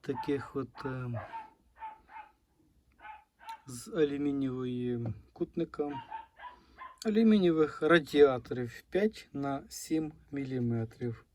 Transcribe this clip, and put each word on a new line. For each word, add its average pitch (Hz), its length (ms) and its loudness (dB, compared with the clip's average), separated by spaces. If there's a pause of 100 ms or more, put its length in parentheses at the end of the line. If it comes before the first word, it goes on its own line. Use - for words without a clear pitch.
таких - 560 -4
от, - 280 -8
е, 123 440 -6 (2500)
з 123 220 -14
алюмінієвої 127 1300 -2 (180)
кутника, 151 720 -6 (1040)
алюмінієвих 202 760 4
радіаторів 139 1080 4
п'ять 208 420 0
на 139 360 -4
сім 156 440 -4 (200)
міліметрів. 120 920 -4 (100)